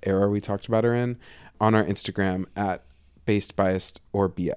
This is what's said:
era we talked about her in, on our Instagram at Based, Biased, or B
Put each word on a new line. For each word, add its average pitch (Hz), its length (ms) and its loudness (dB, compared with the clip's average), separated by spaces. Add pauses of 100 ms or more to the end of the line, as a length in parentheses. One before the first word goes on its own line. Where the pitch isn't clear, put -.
era 98 260 2
we 104 120 0
talked 101 260 -6
about 113 180 0
her 120 100 2
in, 120 220 -2 (440)
on 110 140 4
our 107 80 4
Instagram 95 600 -2 (100)
at 98 280 -2 (420)
Based, 104 300 -2
Biased, 95 440 0 (140)
or 98 140 2
B 87 300 -4